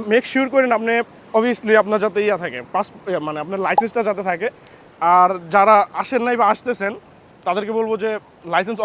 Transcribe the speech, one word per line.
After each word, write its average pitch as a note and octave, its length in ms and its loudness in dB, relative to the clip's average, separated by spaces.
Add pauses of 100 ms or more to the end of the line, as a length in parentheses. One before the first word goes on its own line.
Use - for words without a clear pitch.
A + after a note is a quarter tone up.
(140)
make B3 200 4
sure C4 200 2
করেন C4 240 4
আপনি A3+ 160 -2 (440)
obviously A3 440 0
আপনার G#3 240 -2
যাতে G#3 220 -4
ইয়া G3+ 160 0
থাকে, B2+ 160 -8 (140)
পাস, G3 140 -2 (240)
ইয়া F3 160 -2
মানে D3+ 160 -6
আপনার F#3+ 240 -6
লাইসেন্সটা A3+ 420 0
যাতে G3 200 -4
থাকে। F3 180 -4 (720)
আর F3+ 120 6 (260)
যারা G3+ 200 6 (260)
আসেন B3 260 -4
নাই B3 140 0
বা G#3+ 120 4
আসতেছেন, G#3+ 400 -6 (540)
তাদেরকে G3+ 320 -4
বলবো A3 140 -4 (100)
যে A3 60 -2 (440)
লাইসেন্স F#3+ 320 -2